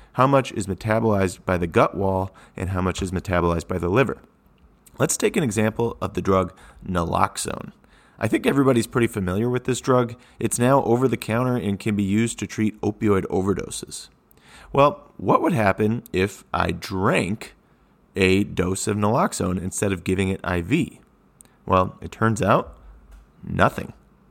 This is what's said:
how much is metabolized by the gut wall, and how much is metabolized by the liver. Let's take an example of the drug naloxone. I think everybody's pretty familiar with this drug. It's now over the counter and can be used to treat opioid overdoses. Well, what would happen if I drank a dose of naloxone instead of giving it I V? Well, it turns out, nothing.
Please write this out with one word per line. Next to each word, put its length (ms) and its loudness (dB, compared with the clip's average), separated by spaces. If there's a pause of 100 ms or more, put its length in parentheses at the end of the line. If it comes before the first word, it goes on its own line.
(140)
how 120 4
much 280 2
is 120 -4
metabolized 800 0
by 120 0
the 100 0
gut 280 2
wall, 400 -2 (220)
and 140 -6
how 100 -2
much 220 -2
is 80 -4
metabolized 560 0
by 100 -4
the 120 -2
liver. 280 2 (800)
Let's 180 0
take 220 0
an 60 2
example 580 0
of 140 -8
the 80 -4
drug 340 2 (280)
naloxone. 840 -2 (460)
I 100 -2
think 200 0
everybody's 400 2
pretty 180 2
familiar 420 -2
with 180 -4
this 140 -2
drug. 360 0 (240)
It's 180 -2
now 280 4
over 220 4
the 100 0
counter 380 -2
and 240 -2
can 160 -2
be 60 0
used 380 0
to 80 -4
treat 340 -2
opioid 460 0
overdoses. 800 -4 (640)
Well, 440 2
what 260 2
would 100 2
happen 480 2 (100)
if 400 -2
I 200 0
drank 840 -4 (600)
a 280 4
dose 440 -4
of 100 -2
naloxone 640 0
instead 300 -4
of 120 -4
giving 260 0
it 140 -4
I 180 -2
V? 380 -2 (680)
Well, 340 2
it 100 -12
turns 300 0
out, 340 2 (680)
nothing. 500 -2 (380)